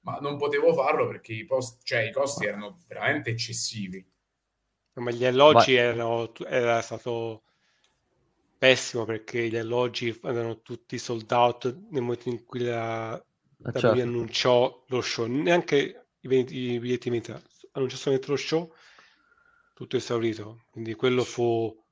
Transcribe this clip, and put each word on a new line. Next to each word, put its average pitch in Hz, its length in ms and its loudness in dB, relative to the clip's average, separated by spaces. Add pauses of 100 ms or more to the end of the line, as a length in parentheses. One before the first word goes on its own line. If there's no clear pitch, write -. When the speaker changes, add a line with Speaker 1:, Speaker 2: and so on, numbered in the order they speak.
Speaker 1:
ma 127 200 -8
non 143 180 -4
potevo 147 340 4
farlo 139 340 2
perché - 280 -10
i 110 100 -8
post-, 127 380 -2
cioè, 120 180 -2
i 110 120 -2
costi 139 340 -2
erano 101 400 -8
veramente 123 440 -4
eccessivi. 104 760 -6 (880)
Speaker 2:
No, 120 80 -10
ma 120 80 -4
gli 120 140 -2
alloggi 131 500 8
Speaker 3:
Vai. 120 100 6
Speaker 2:
erano, 117 480 -2 (140)
era 120 340 0
stato 113 600 -8 (1120)
pessimo, 123 480 2
perché 113 440 -6
gli 110 80 -4
alloggi 117 680 -4
erano 117 380 -6
tutti - 340 -12
sold 113 360 -8
out 120 440 2 (140)
nel 151 100 -2
momento 120 280 -4
in 120 160 -8
cui 123 160 -10
la 113 560 -4
Speaker 3:
Eh, - 60 -12 (360)
Speaker 2:
W - 120 -8
W 120 60 -4
E 127 40 -2
Speaker 3:
certo. 120 200 4
Speaker 2:
annunciò 120 880 2
lo 127 160 -2
show. - 240 -4
Neanche 156 800 0 (140)
i - 80 -14
venti-, 131 280 2
i 123 220 -2
biglietti 123 300 -4
in 120 60 -2
vendita, 113 280 -6 (300)
annunciò 131 240 -4
solamente 135 340 0
lo 143 60 0
show, 160 360 -2 (1000)
tutto 127 220 -6
esaurito. 113 760 -4
Quindi 113 240 -10
quello 127 280 2
fu 113 540 0 (160)